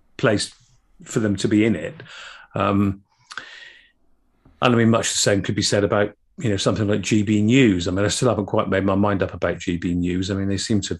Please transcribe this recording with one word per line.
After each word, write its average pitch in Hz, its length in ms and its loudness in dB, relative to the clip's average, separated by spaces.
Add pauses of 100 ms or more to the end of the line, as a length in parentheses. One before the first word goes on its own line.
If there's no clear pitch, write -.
(180)
place 110 360 0 (500)
for - 160 -4
them 104 180 0
to 117 100 -2
be 107 180 4
in 110 100 2
it. 78 200 -8 (580)
Um, 98 500 0 (1600)
and 123 140 4
I - 20 4
mean, 113 140 4
much 110 200 0
the - 60 -4
same 101 240 2
could 98 140 -4
be 95 80 -2
said 104 200 0
about, 104 320 0 (220)
you 113 120 -4
know, 101 80 0
something 104 300 0
like 101 140 0
G 107 220 2
B 107 180 2
News. 107 460 4
I 92 40 -2
mean, 98 140 0
I 101 40 0
still 127 200 0
haven't 101 160 0
quite 104 240 -2
made 95 160 0
my 98 100 2
mind 101 280 2
up 90 100 -6
about 87 240 -4
G 87 200 -4
B 87 180 -2
News. 90 340 -2
I 98 60 -2
mean, 98 140 -2
they 95 80 -2
seem 101 240 -2
to 87 180 -6